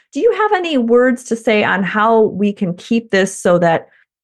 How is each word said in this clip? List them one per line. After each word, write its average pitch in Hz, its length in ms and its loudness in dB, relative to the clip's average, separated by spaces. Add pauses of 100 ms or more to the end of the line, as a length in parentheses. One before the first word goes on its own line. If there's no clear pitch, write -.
(120)
Do 277 80 -8
you 427 140 2
have 415 180 -2
any 349 260 -2
words 240 480 2
to 233 120 -6
say 214 260 0
on 185 180 -2
how 214 420 2
we 202 280 -2
can 180 240 -6
keep 226 360 -4
this 190 220 0
so 180 260 0
that 170 280 0 (360)